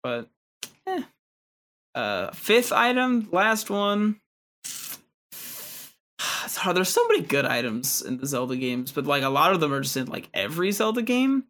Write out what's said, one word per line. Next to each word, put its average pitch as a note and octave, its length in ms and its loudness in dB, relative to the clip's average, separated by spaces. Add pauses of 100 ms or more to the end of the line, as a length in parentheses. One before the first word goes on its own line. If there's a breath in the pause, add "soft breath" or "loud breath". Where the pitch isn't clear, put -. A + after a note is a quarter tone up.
But, A#2+ 240 -4 (580)
eh. F#4 160 -4 (920)
Uh, G#2 380 -2
fifth A#3+ 400 2
item, B3 600 2
last G#3+ 380 2
one. G3+ 500 0 (440)
<sighs> - 360 -12 (1400 loud breath)
It's - 120 -8
hard. F3+ 200 0
There's F#3 120 2
so A#4+ 200 4
many G#4 140 4
good C#3 220 2
items B2 580 0
in B2 160 -6
the C3 80 -6
Zelda B2+ 300 -2
games, B2+ 360 -4
but, C#3+ 120 -2
like, C#3+ 200 2
a C3+ 40 0
lot D3+ 240 4
of F#3 80 2
them D3 120 2
are C#3 80 0
just - 160 -4
in, C3 100 -2
like, - 260 -8
every D#3+ 380 0
Zelda A3 320 0
game. C4 480 2